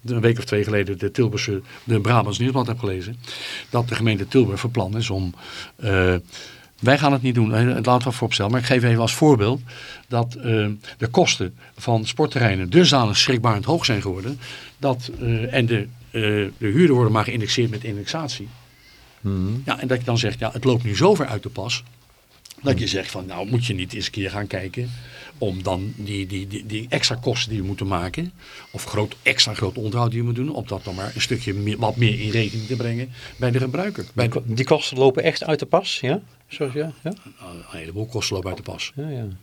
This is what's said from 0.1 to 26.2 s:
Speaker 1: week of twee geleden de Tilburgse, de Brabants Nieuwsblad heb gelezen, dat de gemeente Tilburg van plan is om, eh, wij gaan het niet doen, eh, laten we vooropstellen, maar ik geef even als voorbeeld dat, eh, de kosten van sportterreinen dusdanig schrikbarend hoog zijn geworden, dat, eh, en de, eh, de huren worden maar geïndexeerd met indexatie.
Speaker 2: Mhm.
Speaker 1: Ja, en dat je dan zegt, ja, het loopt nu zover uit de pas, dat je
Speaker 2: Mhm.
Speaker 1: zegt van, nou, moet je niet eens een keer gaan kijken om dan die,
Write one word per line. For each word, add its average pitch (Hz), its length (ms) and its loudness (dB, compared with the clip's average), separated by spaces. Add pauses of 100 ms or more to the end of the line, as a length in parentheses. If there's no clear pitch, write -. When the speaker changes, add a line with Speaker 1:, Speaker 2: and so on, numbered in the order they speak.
Speaker 1:
week 117 160 4
of 120 80 -8
twee 104 180 2
geleden 101 360 0
de 98 120 -2
Tilburgse, 107 500 0 (220)
de 117 160 2
Brabants 104 400 2
Nieuwsblad 127 280 2
heb 113 120 -4
gelezen, 98 380 -6 (520)
dat 120 180 2
de 117 80 -4
gemeente 107 320 2
Tilburg 104 320 4
van 117 120 -2
plan 104 260 0
is 117 120 -2
om, 95 240 -2 (420)
eh, 92 400 4 (640)
wij 127 180 6
gaan 143 160 4
het 135 80 0
niet 127 140 0
doen, 110 200 4
eh, 123 280 4
laten 123 240 4
we 123 60 -2
vooropstellen, 104 380 0
maar 123 80 2
ik 120 80 -2
geef 127 160 4
even 117 180 6
als 113 120 0
voorbeeld 127 480 6 (460)
dat, 117 280 -2
eh, - 80 -12 (540)
de 110 140 -2
kosten - 440 2 (220)
van 113 280 0
sportterreinen 107 640 2
dusdanig 139 480 6
schrikbarend 113 480 2
hoog 117 200 0
zijn 104 160 0
geworden, 98 380 -6 (380)
dat, 127 420 -2
eh, 117 340 -2
en 131 120 4
de, 110 220 0 (240)
eh, 113 100 -2
de 104 360 2
huren 131 380 4
worden 117 180 4
maar 107 100 4
geïndexeerd 110 460 0
met 107 140 -6
indexatie. 110 640 -8 (760)
Speaker 2:
Mhm. 101 140 -2 (300)
Speaker 1:
Ja, 127 140 -2
en 135 80 -4
dat 127 120 2
je 123 60 -6
dan 120 120 2
zegt, 113 220 0
ja, 113 140 -2
het 117 100 -6
loopt 123 200 2
nu 104 120 -2
zover 165 320 4
uit 104 160 -6
de - 60 -8
pas, 110 340 -6 (800)
dat 139 180 2
je 117 60 0
Speaker 2:
Mhm. 95 80 -2
Speaker 1:
zegt 92 180 -4
van, 95 140 -8
nou, 95 240 -8
moet 120 160 0
je 117 80 -2
niet 92 200 -4
eens 101 120 -6
een - 60 -6
keer 95 180 -4
gaan 101 180 -4
kijken 98 420 -6 (480)
om 95 260 -2
dan 95 320 -2
die, 101 320 -6